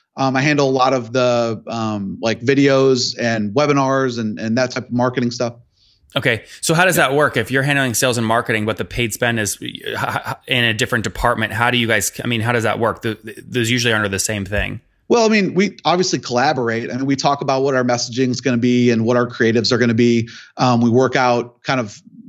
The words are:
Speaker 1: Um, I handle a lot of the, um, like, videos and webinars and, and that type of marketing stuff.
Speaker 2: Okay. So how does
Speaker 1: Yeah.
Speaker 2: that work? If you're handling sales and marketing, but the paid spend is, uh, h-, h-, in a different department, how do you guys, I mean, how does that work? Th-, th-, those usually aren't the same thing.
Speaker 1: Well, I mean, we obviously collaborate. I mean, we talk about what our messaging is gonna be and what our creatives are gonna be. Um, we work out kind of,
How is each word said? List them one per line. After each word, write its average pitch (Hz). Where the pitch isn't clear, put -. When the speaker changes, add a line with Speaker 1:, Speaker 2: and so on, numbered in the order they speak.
Speaker 1:
Um, 131
I 131
handle 143
a -
lot 131
of 117
the, 120
um, 107
like, 113
videos 135
and 110
webinars 135
and, 107
and 110
that 127
type 123
of -
marketing 123
stuff. 117
Speaker 2:
Okay. 117
So -
how 170
does 175
Speaker 1:
Yeah. 151
Speaker 2:
that 139
work? 147
If 110
you're 131
handling 139
sales 123
and 117
marketing, 113
but 107
the 107
paid 120
spend 117
is, 101
uh, -
h-, 113
h-, -
in 123
a 113
different 120
department, 110
how 120
do 123
you 117
guys, 107
I 117
mean, 117
how 120
does 117
that 104
work? 107
Th-, 110
th-, 110
those 120
usually 120
aren't 107
the 95
same 104
thing. 101
Speaker 1:
Well, 233
I 214
mean, 208
we 196
obviously 175
collaborate. 123
I 120
mean, 135
we 139
talk 143
about 135
what 139
our 127
messaging 120
is 123
gonna 123
be 123
and 113
what 123
our 123
creatives 113
are 120
gonna 117
be. 117
Um, 123
we 117
work 127
out 123
kind 135
of, 107